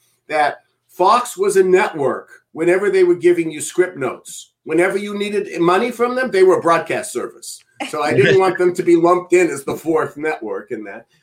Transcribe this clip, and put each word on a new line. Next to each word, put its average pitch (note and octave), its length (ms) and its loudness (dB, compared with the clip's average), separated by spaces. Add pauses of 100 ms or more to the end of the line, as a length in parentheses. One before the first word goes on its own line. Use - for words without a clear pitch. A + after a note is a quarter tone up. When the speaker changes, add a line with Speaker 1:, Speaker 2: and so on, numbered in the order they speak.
(280)
Speaker 1:
that D3+ 300 -2 (300)
Fox A3 480 0
was F#3 200 -2
a F#3+ 80 6
network E3+ 680 0 (220)
whenever F#3 380 0
they F#3 140 4
were F3 120 4
giving E3+ 340 2
you D3+ 100 -10
script F3+ 360 -4
notes. - 560 -10 (120)
Whenever F3+ 340 0
you G#3 200 -8
needed G3+ 420 -6
money F#3+ 300 2
from A#3+ 240 -2
them, B3+ 160 -4
they F#3 120 2
were F3+ 160 6
a - 40 -4
broadcast D#3+ 500 -2
service. - 500 -12 (260)
So - 140 -6
I D3+ 100 -2
didn't F#3+ 280 4
Speaker 2:
<laughs> - 0 -
Speaker 1:
want F#3 180 0
them F3+ 160 2
to E3+ 80 -4
be E3+ 120 4
lumped F3 380 2
in F3 160 4
as C#3 160 -8
the D3 120 -6
fourth D3 420 -4
network D#3+ 520 -8
in A2 140 -10
that. G2+ 220 -16 (160)